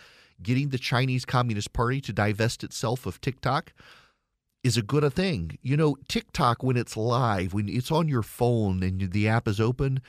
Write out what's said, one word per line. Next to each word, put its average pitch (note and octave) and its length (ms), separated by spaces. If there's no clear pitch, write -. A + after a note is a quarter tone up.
Getting B2+ 280
the C3 80
Chinese B2+ 480
Communist A#2+ 480
Party B2+ 280
to A2+ 120
divest G#2+ 500
itself - 440
of A2+ 120
TikTok - 540
is B2+ 140
a A#2+ 60
good C#3 200
a D3 60
thing. C#3 540
You C3 120
know, D3+ 220
TikTok, C3+ 540
when B2+ 160
it's A#2 180
live, A2 600
when G#2 120
it's A2 240
on D#3+ 160
your B2+ 160
phone G#2+ 600
and F#2 280
the G#2 160
app A2+ 200
is G#2 120
open, C3 500